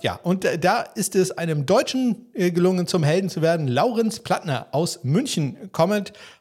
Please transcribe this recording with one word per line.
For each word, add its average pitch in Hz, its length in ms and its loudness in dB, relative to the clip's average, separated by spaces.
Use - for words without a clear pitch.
ja, 92 220 -2
und, 185 200 0
äh, 175 140 0
da 185 240 2
ist - 340 -6
es 185 220 0
einem 156 300 -2
Deutschen, 247 680 0
äh, 180 160 0
gelungen, 175 380 2
zum 170 160 0
Helden 175 260 2
zu 165 140 -2
werden. 160 240 2
Laurenz 220 520 0
Plattner - 520 -2
aus 165 320 -2
München 160 680 -2
kommend 196 420 0